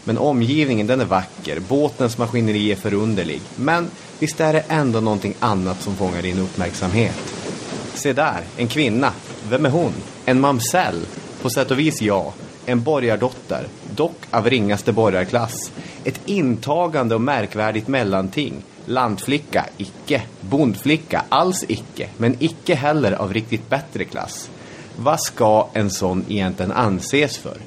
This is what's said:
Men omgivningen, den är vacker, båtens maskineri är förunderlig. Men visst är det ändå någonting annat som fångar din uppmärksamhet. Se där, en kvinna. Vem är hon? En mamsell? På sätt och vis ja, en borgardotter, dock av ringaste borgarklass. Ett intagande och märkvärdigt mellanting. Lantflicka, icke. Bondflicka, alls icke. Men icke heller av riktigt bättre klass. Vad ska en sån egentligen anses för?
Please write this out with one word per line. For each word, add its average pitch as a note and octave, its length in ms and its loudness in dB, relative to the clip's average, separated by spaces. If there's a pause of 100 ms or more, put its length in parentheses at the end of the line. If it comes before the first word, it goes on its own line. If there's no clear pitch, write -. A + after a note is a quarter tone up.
Men A2 140 0
omgivningen, B2+ 680 2
den B2+ 140 2
är A2+ 40 2
vacker, F#2 540 -2
båtens C3 580 0
maskineri A2 540 2
är G2 40 2
förunderlig. G2+ 680 0 (140)
Men E3+ 320 0 (320)
visst D#3 220 -2
är D#3 120 4
det D3+ 140 4
ändå C#3 320 2
någonting G#2 400 0
annat F#2 420 0
som G2+ 140 -4
fångar F#2 260 -2
din F#2 180 -2
uppmärksamhet. F#2+ 960 -2 (600)
Se C#3 200 0
där, B2 280 0 (160)
en A#2+ 100 0
kvinna. B2 460 2 (360)
Vem C3+ 160 2
är C#3 40 6
hon? C#3 240 2 (320)
En C3 140 4
mamsell? C3 680 2 (360)
På C3 80 -2
sätt C3 220 0
och C3 80 2
vis D3+ 220 2
ja, G2 320 2 (320)
en B2 180 2
borgardotter, A#2 840 0 (280)
dock D#3 220 0 (140)
av A#2 180 4
ringaste G#2+ 440 2
borgarklass. G#2+ 760 2 (320)
Ett - 220 -4
intagande C#3+ 880 0
och A2 60 2
märkvärdigt A2 680 0
mellanting. G#2 680 0 (320)
Lantflicka, B2 800 0 (120)
icke. A2+ 440 -2 (200)
Bondflicka, C3+ 880 2
alls F3+ 380 2
icke. - 500 -6
Men A#2 220 2
icke D#3+ 360 0
heller C#3+ 360 2
av G2 220 -2
riktigt A2+ 360 -4
bättre C3+ 340 -2
klass. - 460 -8 (460)
Vad C#3+ 260 2
ska G#2+ 520 4
en G#2 160 2
sån F#2 400 0
egentligen F#2 420 0
anses A#2+ 680 2
för? - 300 -12